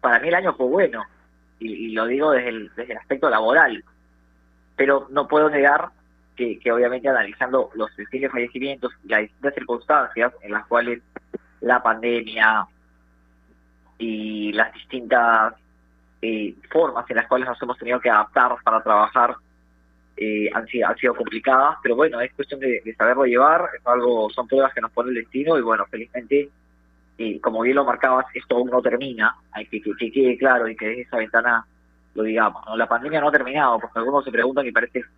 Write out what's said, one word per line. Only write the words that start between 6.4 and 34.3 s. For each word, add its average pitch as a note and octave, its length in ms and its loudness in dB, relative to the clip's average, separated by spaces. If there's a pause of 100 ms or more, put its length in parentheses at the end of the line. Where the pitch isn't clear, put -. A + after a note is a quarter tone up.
que A#2+ 140 -2
obviamente B2 360 0
analizando B2 680 0
los A2 180 -6
sensibles C3 380 -6
fallecimientos B2 600 -6 (120)
y G2 60 -20
las G#2+ 120 0
distintas C3+ 320 -6
circunstancias B2 880 -2
en G#2 100 -14
las G#2 140 -6
cuales A#2+ 380 -2 (580)
la B2 220 2
pandemia A2 840 0 (1300)
y G#2+ 520 -6
las A2 220 0
distintas, A#2 800 2 (680)
eh, A2 340 -4 (160)
formas C3+ 380 2
en A2+ 80 0
las A#2 100 0
cuales B2+ 200 0
nos A#2+ 140 -6
hemos B2 160 -6
tenido B2 220 -2
que B2 100 2
adaptar A#2+ 540 4
para A2 180 4
trabajar, A2 540 2 (800)
eh, G#2+ 360 -2
han A2+ 140 -2
sido, A2+ 200 -2
han G#2 100 0
sido B2 160 0
complicadas, B2+ 680 0
pero A#2 120 0
bueno, C#3 240 0
es B2+ 140 -6
cuestión C#3 260 -8
de, B2+ 240 -2
de A2+ 120 -10
saberlo B2+ 300 2
llevar, D3 520 4
es - 80 -12
algo, A#2+ 460 2
son A#2+ 160 -6
pruebas C3+ 260 2
que B2 80 -6
nos A2+ 100 -6
pone B2 180 -4
el B2+ 60 -4
destino C#3+ 420 -2
y C3 40 0
bueno, A2+ 240 0
felizmente, B2 640 -4 (720)
eh, A2 200 -6
como A2+ 220 -2
bien B2+ 140 2
lo C#3 100 2
marcabas, B2+ 480 0
esto B2+ 220 -4
aún B2 160 0
no B2+ 100 2
termina, B2 540 -2 (160)
hay G#2+ 160 -12
que, A2 140 -8
que, G#2 140 -6
que A2+ 160 -6
quede B2 260 2
claro B2+ 300 2
y A2+ 80 -6
que G#2+ 120 -8
desde A#2+ 160 -6
esa B2 140 -8
ventana A#2 480 0 (500)
lo A2 80 -2
digamos, A2 420 0
¿no? A2 100 -10
La A2+ 120 0
pandemia C#3+ 340 -2
no D3 80 2
ha - 20 0
terminado, C3 480 2
porque A2+ 200 -8
algunos C3+ 240 0
se C3+ 80 -10